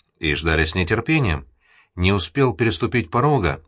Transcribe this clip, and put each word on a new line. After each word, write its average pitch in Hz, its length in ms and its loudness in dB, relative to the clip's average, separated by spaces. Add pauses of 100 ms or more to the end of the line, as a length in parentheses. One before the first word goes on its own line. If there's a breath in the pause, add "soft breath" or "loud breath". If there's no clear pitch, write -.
(180)
и 76 160 -2
ждали 78 300 0
с 78 100 -4
нетерпением. 107 720 0 (480 soft breath)
Не 90 180 2
успел 117 420 0
переступить 113 560 -2
порога, 120 580 0